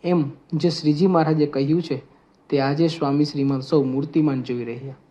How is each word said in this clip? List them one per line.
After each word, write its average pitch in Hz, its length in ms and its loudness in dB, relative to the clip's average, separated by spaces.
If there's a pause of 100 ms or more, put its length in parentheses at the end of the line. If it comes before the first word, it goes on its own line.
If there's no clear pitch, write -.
એમ 170 280 0 (220)
જે 170 160 0
શ્રીજી 156 380 2
મહારાજે 156 380 4
કહ્યું 147 360 0
છે, 127 200 -8 (480)
તે 143 100 2
આજે 147 280 2
સ્વામી 147 380 0
શ્રીમાં 139 360 -2
સૌ 139 220 2
મૂર્તિમાન 139 600 0
જોઈ 123 220 -6
રહ્યા. 131 300 -12 (160)